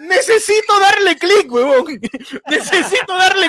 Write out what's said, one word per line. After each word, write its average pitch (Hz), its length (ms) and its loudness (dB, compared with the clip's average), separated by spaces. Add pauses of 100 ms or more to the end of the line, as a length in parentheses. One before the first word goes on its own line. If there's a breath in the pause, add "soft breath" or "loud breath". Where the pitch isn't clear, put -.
Necesito 415 800 0
darle 392 380 2
clic, 349 340 0
huevón. 254 320 2
<laughs> 254 640 -12
Necesito 359 680 -2
darle 370 300 2